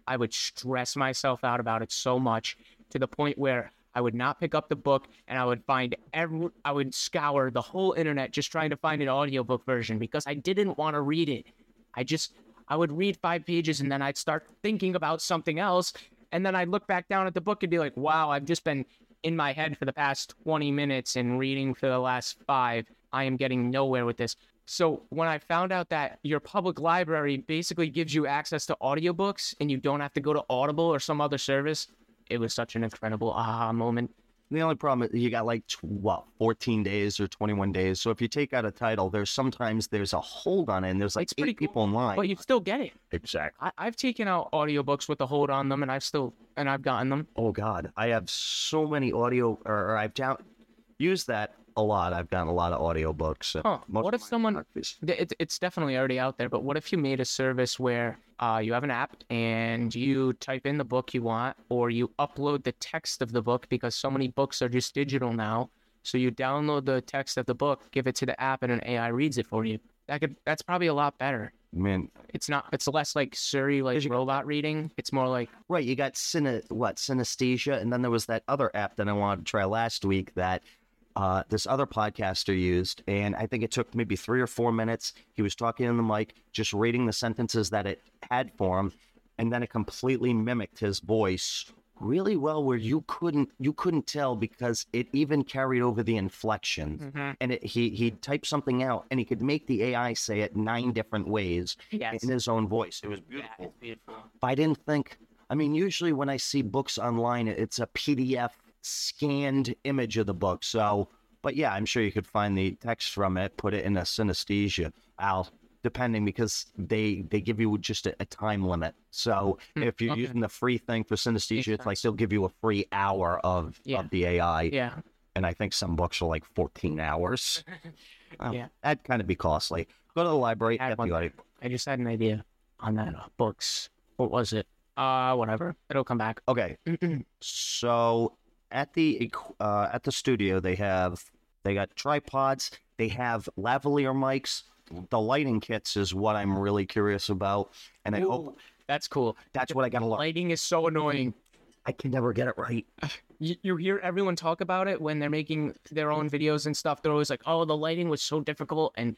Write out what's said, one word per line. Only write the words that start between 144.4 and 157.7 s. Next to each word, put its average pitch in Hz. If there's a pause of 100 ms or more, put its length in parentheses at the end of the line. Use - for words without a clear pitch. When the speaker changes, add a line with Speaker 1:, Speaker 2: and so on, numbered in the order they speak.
Speaker 2:
The 120
lighting 123
kits -
is 95
what 107
I'm 101
really 101
curious 101
about, 101 (340)
and 104
I 104
hope 170
Speaker 1:
Ooh, - (320)
that's 143
cool. 120 (160)
Speaker 2:
that's 127
what 131
I 123
gotta 117
learn. 113
Speaker 1:
Lighting 165
is 160
so 165
annoying. 147 (520)
Speaker 2:
I 120
can -
never 123
get 123
it 123
right. 120 (540)
Speaker 1:
You, 165
you 185
hear 190
everyone 180
talk 165
about 185
it 190
when 151
they're 147
making 151 (160)
their 151
own 151
videos 151
and 151
stuff. 147
They're 156
always 147
like, 131
"Oh, 165
the 156